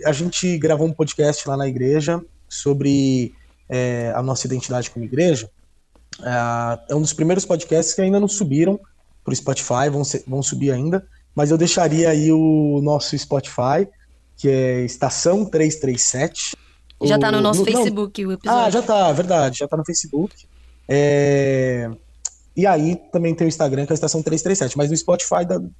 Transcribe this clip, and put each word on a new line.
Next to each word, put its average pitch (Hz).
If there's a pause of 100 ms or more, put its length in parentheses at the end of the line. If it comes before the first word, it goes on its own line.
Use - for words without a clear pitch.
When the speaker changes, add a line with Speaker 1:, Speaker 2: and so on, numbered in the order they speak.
Speaker 1:
a 151
gente 175
gravou 156
um 165
podcast 151
lá 139
na 139
igreja 143 (260)
sobre, 135 (360)
é, 123
a 123
nossa 131
identidade 123
como 117
igreja. 127 (720)
Ah, 120 (120)
é 143
um 151
dos 151
primeiros 175
podcasts 165
que 196
ainda 196
não 208
subiram 151 (460)
pro 127
Spotify, 135
vão 143
ser, 135
vão 135
subir 135
ainda, 165 (280)
mas 147
eu 160
deixaria 165
aí 156
o 156
nosso 147
Spotify, 139 (520)
que 143
é 127
Estação 170
três 156
três 127
sete. - (460)
Speaker 2:
Já 147
tá 214
no 214
Speaker 1:
O, -
Speaker 2:
nosso 202
Speaker 1:
no, 196
não. - (100)
Speaker 2:
Facebook 202
o 190
episódio. 220
Speaker 1:
Ah, 208
já 233
tá, 202
verdade, 151
já 143
tá 156
no 156
Facebook. 165 (540)
É, 139 (680)
e 185
aí 175 (140)
também 170
tem 165
o -
Instagram, 143
que 151
é -
a -
Estação 156
três 160
três 190
sete, 131
mas 147
no 165
Spotify 175
dá, 180 (200)